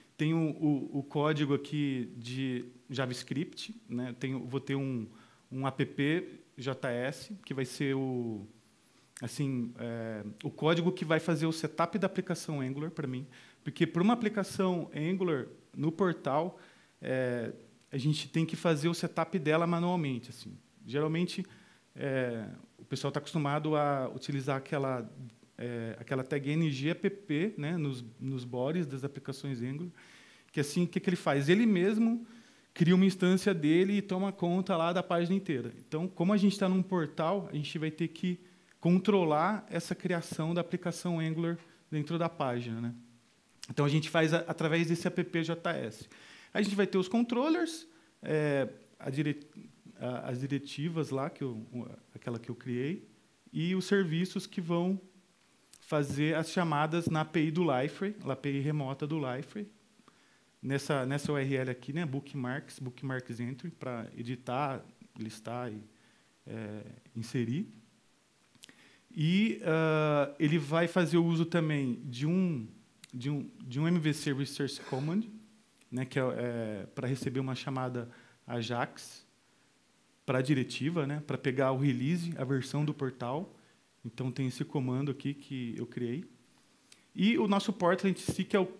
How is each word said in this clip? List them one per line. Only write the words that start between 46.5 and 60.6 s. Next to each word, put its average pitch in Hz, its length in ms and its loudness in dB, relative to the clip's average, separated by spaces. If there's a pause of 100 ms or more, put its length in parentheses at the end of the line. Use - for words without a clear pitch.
A 202 80 0
gente 196 160 0
vai 196 100 4
ter 190 120 2
os 185 100 2
controllers, 254 800 2 (320)
é, 147 480 2 (300)
a - 100 -6
dire-, 143 320 0 (580)
a-, 123 300 -6
as 123 120 -4
diretivas 143 680 -2
lá, 135 220 -2
que - 120 -10
eu, 117 240 -6 (480)
aquela 117 240 -6
que 120 120 -10
eu 120 40 -6
criei, 127 540 -6 (420)
e 165 240 0
os 185 120 0
serviços 185 600 2
que - 140 -6
vão 175 400 0 (800)
fazer 147 560 2
as 160 140 0
chamadas 160 560 2
na 156 160 2
A - 20 0
P 156 220 2
I 160 40 2
do 165 120 2
Liferay, 151 600 2
na 135 120 -2
A - 20 -2
P 143 140 -4
I 139 100 0
remota 143 460 -2
do 160 120 -2
Liferay. 147 480 -6 (920)